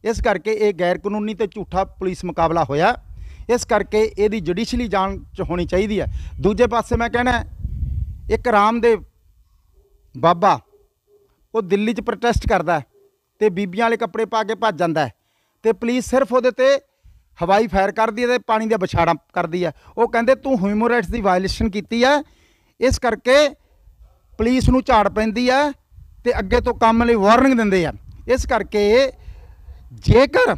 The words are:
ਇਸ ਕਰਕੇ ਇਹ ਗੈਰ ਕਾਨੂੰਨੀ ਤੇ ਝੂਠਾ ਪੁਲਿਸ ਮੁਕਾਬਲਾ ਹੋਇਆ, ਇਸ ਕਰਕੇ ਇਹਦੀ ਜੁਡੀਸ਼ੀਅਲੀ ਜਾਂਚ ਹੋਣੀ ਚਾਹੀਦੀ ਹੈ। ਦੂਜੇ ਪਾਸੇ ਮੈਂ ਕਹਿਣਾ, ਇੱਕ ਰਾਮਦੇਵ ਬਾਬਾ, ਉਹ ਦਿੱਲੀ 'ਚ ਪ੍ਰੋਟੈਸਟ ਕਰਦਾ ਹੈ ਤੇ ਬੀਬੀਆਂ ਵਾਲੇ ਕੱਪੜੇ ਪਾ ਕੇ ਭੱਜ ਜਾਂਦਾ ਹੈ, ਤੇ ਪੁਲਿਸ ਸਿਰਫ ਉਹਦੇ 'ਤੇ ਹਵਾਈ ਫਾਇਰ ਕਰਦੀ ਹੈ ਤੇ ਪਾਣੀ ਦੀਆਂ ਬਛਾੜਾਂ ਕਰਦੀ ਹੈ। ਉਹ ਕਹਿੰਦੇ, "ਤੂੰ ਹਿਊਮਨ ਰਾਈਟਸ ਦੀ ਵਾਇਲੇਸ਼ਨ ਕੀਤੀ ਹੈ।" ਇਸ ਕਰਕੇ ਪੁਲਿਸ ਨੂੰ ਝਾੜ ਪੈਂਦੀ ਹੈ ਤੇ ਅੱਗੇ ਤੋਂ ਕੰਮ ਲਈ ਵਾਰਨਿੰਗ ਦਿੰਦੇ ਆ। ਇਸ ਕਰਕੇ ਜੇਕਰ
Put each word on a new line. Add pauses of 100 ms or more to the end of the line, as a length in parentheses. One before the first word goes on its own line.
ਇਸ
ਕਰਕੇ
ਇਹ
ਗੈਰ
ਕਾਨੂੰਨੀ
ਤੇ
ਝੂਠਾ
ਪੁਲਿਸ
ਮੁਕਾਬਲਾ
ਹੋਇਆ, (460)
ਇਸ
ਕਰਕੇ
ਇਹਦੀ
ਜੁਡੀਸ਼ੀਅਲੀ
ਜਾਂਚ
ਹੋਣੀ
ਚਾਹੀਦੀ
ਹੈ। (340)
ਦੂਜੇ
ਪਾਸੇ
ਮੈਂ
ਕਹਿਣਾ, (880)
ਇੱਕ
ਰਾਮਦੇਵ (1120)
ਬਾਬਾ, (960)
ਉਹ
ਦਿੱਲੀ
'ਚ
ਪ੍ਰੋਟੈਸਟ
ਕਰਦਾ
ਹੈ (540)
ਤੇ
ਬੀਬੀਆਂ
ਵਾਲੇ
ਕੱਪੜੇ
ਪਾ
ਕੇ
ਭੱਜ
ਜਾਂਦਾ
ਹੈ, (500)
ਤੇ
ਪੁਲਿਸ
ਸਿਰਫ
ਉਹਦੇ
'ਤੇ (640)
ਹਵਾਈ
ਫਾਇਰ
ਕਰਦੀ
ਹੈ
ਤੇ
ਪਾਣੀ
ਦੀਆਂ
ਬਛਾੜਾਂ (180)
ਕਰਦੀ
ਹੈ। (260)
ਉਹ
ਕਹਿੰਦੇ,
"ਤੂੰ
ਹਿਊਮਨ
ਰਾਈਟਸ
ਦੀ
ਵਾਇਲੇਸ਼ਨ
ਕੀਤੀ
ਹੈ।" (580)
ਇਸ
ਕਰਕੇ (880)
ਪੁਲਿਸ
ਨੂੰ
ਝਾੜ
ਪੈਂਦੀ
ਹੈ (520)
ਤੇ
ਅੱਗੇ
ਤੋਂ
ਕੰਮ
ਲਈ
ਵਾਰਨਿੰਗ
ਦਿੰਦੇ
ਆ। (340)
ਇਸ
ਕਰਕੇ (840)
ਜੇਕਰ